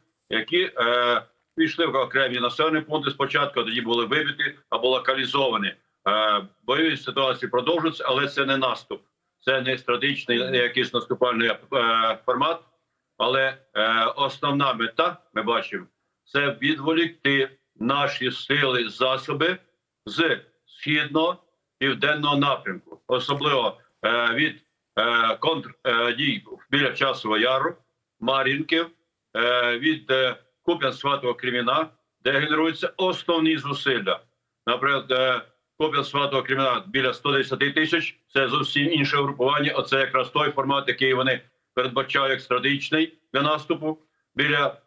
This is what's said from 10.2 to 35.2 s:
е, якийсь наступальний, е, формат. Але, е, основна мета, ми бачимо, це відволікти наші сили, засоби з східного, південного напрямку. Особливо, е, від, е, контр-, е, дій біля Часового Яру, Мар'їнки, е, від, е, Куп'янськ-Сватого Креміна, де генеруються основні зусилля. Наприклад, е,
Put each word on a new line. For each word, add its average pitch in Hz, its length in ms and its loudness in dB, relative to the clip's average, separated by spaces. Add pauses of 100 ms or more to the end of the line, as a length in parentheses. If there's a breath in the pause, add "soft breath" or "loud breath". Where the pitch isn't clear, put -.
е, 127 160 0
якийсь 123 360 0
наступальний, 117 560 0 (240)
е, 113 520 2
формат. 143 340 0 (580)
Але, 131 400 0 (180)
е, 113 300 2
основна 139 680 0
мета, 156 440 -2 (160)
ми 110 100 -2
бачимо, 104 420 -2 (400)
це 139 360 -2
відволікти 147 880 0 (260)
наші 131 560 -2
сили, 127 580 0
засоби 139 680 0 (480)
з 131 320 0 (280)
східного, 151 800 -2 (360)
південного 139 580 0
напрямку. 131 680 -2
Особливо, 131 720 0 (280 soft breath)
е, 117 280 2
від, 147 280 -2 (380)
е, 117 360 2
контр-, 151 380 -2 (100)
е, 120 300 0
дій 120 300 -2 (280)
біля 139 200 4
Часового 120 480 0
Яру, 135 360 2 (440)
Мар'їнки, 139 640 0 (500)
е, 120 420 2
від, 151 340 -2
е, 131 240 2 (280)
Куп'янськ-Сватого 139 720 0
Креміна, 127 540 0 (360)
де 135 80 2
генеруються 156 680 0
основні 165 600 0
зусилля. 131 600 -2 (480)
Наприклад, 131 440 0
е, 127 300 2 (380)